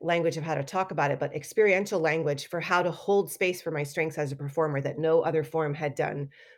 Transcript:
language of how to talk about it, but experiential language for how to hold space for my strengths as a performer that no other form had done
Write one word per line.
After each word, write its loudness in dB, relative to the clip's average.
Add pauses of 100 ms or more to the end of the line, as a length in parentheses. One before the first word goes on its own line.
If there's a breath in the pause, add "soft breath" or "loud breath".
language 0
of -6
how -2
to -2
talk -2
about 0
it, -2
but -4
experiential 2
language 0
for -4
how 2
to 0
hold 2
space -2
for -6
my -2
strengths -4
as -2
a -6
performer -2
that -4
no 4
other 0
form -2
had -4
done -2 (280 loud breath)